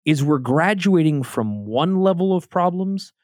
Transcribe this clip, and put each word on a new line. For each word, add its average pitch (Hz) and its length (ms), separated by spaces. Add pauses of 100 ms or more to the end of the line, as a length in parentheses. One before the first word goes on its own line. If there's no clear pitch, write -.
is 147 200
we're 147 140
graduating 160 840
from 104 440
one 160 340
level 190 340
of 175 140
problems 185 640 (120)